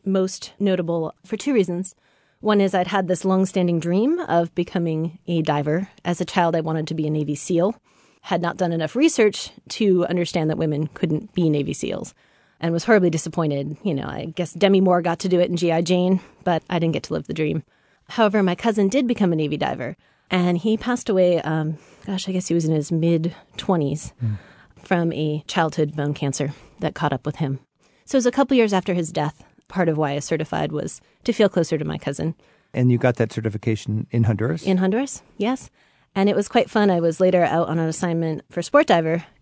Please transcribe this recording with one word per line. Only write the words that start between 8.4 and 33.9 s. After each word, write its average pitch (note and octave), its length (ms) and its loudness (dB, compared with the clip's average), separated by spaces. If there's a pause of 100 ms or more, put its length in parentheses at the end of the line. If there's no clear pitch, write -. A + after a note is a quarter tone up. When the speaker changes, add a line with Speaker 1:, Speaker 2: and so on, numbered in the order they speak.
Speaker 1:
not E3+ 140 -4
done F3 160 -2
enough E3 240 -4
research A#3+ 560 2 (180)
to F3+ 360 2
understand E3+ 440 -2
that D#3+ 80 -2
women D3+ 360 -2
couldn't D#3+ 400 -4
be E3 160 2
Navy D3 240 -2
seals - 400 -8 (480)
and E3 100 -2
was E3 140 -2
horribly F#3+ 240 6
disappointed. D#3 760 -2
You E3+ 100 -2
know, C#3 140 -4
I - 260 -10
guess F3 200 -6
Demi F#3+ 260 4
Moore F3+ 220 4
got E3+ 180 -2
to F#3 100 -2
do F3+ 120 4
it F3+ 80 2
in F3 80 -2
G E3 160 0
I E3 80 2
Jane, F3+ 400 2 (240)
but E3 240 0
I F3 100 0
didn't E3 140 0
get D3+ 100 -4
to - 100 -8
live D#3 140 -4
the - 60 -6
dream. D#3+ 300 -2 (440)
However, G#3+ 340 2
my F3+ 140 2
cousin G#3 320 2
did B3 200 0
become G#3 260 2
a - 20 0
Navy D3+ 220 -2
diver, - 400 -4 (340)
and F3+ 260 2
he G#3+ 200 0
passed A#3+ 320 -4
away, F3+ 320 4
um, D#3 360 -2 (280)
gosh, F#3+ 240 -6
I - 20 -4
guess F#3 160 -2
he E3+ 60 -2
was E3+ 100 2
in D#3+ 100 2
his D#3 200 -2
mid-twenties D#3+ 1200 -2 (100)
Speaker 2:
Mm. G#2+ 140 -2 (400)
Speaker 1:
from E3+ 360 0
a D3+ 340 -4
childhood D#3 480 -2
bone D3 180 -2
cancer C#3+ 400 -4 (260)
that - 160 -4
caught D3 180 -2
up B2+ 120 -6
with D3 120 -6
him. C3+ 220 -4 (460)
So - 100 -2
it C4+ 40 4
was A#3 60 2
a B3 60 2
couple C4+ 240 2
years A3 180 4
after F#3 200 0
his E3+ 180 -2
death. D3 320 -4 (240)
Part F3 220 0
of D3+ 80 2
why D3+ 140 0
I C#3+ 80 -4
certified D#3 520 -4
was - 300 -8 (240)
to A#3 80 0
feel G#3 160 4
closer E3 280 0
to D#3 80 -4
my D3+ 120 -4
cousin. D#3 380 -6 (380)
Speaker 2:
And B2 160 4
you B2 80 6
got B2 200 2
that A2+ 160 0
certification G#2+ 800 -4